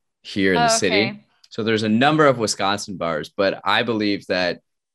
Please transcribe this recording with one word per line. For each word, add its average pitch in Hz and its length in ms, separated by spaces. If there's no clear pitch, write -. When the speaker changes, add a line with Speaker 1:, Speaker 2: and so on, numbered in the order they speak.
Speaker 1:
here 95 300
in 87 80
the - 40
Speaker 2:
Oh, 226 140
Speaker 1:
city. 92 160
Speaker 2:
okay. 101 300
Speaker 1:
So 117 120
there's 110 200
a 110 60
number 143 380
of 127 100
Wisconsin 101 600
bars, 82 320
but 98 340
I 107 200
believe 107 440
that 90 340